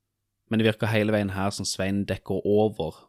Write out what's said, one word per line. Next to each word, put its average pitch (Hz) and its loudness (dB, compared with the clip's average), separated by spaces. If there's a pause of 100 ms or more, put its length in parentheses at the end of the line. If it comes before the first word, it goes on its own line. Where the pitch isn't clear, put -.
(520)
Men 113 2
det 110 4
virker 110 0
hele 107 2
veien 104 0
her 98 -2
som 101 -8
Svein 98 -2
dekker 95 -4
over 104 2 (120)